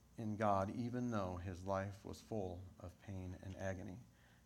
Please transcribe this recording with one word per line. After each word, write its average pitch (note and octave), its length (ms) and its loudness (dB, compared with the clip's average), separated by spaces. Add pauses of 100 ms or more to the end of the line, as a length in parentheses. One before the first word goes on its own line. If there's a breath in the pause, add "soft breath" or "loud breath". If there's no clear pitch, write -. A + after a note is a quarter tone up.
(180)
in G#2+ 180 0
God, G2+ 420 6
even A#2+ 320 0
though F#2 360 2
his F2+ 180 -4
life G2 400 2
was F2 240 -8
full F#2 320 -2 (200)
of F2 100 -8 (160)
pain F#2 360 -4
and F#2 160 -6
agony. F#2 380 -2 (500 soft breath)